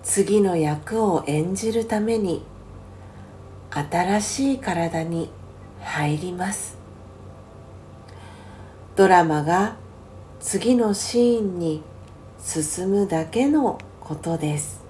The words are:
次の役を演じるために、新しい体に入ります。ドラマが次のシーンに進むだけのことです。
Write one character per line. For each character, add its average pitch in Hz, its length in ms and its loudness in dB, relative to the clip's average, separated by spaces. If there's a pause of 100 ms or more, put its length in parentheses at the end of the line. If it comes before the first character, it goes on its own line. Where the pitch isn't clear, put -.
次 196 380 4
の 185 160 4
役 156 480 0
を 180 220 2
演 156 280 0
じ 220 160 0
る 226 140 0
た 214 160 0
め 226 160 2
に、 185 260 0 (1300)
新 180 520 2
し 269 320 0
い 247 40 -4
体 170 440 0
に 165 260 -2 (540)
入 147 340 0
り 175 160 -4
ま 180 180 -4
す。 - 280 -8 (2250)
ド 196 100 10
ラ 180 160 10
マ 151 220 2
が 190 320 2 (640)
次 226 360 2
の 214 180 4
シ 240 460 4
ー - 20 0
ン 185 160 -2
に 156 240 -2 (600)
進 165 460 -2
む 202 180 4
だ 160 200 0
け 254 220 2
の 285 300 4 (220)
こ - 140 -8
と 165 240 -2
で 151 180 0
す。 - 340 -8